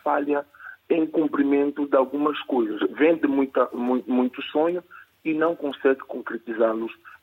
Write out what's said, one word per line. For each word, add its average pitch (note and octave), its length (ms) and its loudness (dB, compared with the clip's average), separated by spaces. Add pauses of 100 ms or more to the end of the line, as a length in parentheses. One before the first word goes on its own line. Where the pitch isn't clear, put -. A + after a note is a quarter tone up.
falha C#3+ 420 -2 (460)
em D#3+ 160 2
cumprimento C#3+ 800 0
de C#3 100 0
algumas C#3+ 460 0
coisas. A2 400 -2 (120)
Vende D#3 340 2
muita, C3+ 440 0
mu-, B2 360 -2
muito B2+ 340 0
sonho E3+ 420 0 (400)
e D#3+ 80 -2
não D#3+ 240 0
consegue C#3 440 0
concretizá-los A2+ 920 -2 (320)